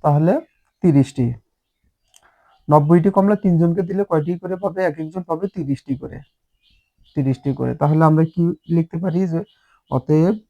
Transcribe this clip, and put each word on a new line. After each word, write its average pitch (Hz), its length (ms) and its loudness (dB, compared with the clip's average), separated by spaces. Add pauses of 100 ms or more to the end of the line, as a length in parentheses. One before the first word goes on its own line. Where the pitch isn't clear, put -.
তাহলে 160 380 4 (420)
তিরিশটি। 135 500 2 (1300)
নব্বইটি 160 420 4
কমলা 196 260 2
তিনজনকে 170 460 0
দিলে 185 220 -4
কয়টি 170 340 -2
করে 185 180 -8
পাবে? 185 280 -6
এক 160 160 -4
একজন 160 240 -8
পাবে 170 240 -6
তিরিশটি 156 480 -6
করে, 127 240 -14 (960)
তিরিশটি 135 380 -2
করে। 127 220 -4
তাহলে 156 300 2
আমরা 156 200 4
কি 170 320 -2 (120)
লিখতে 165 280 -2
পারি 180 300 -2
যে 170 180 -4 (460)
অতএব 156 440 2 (140)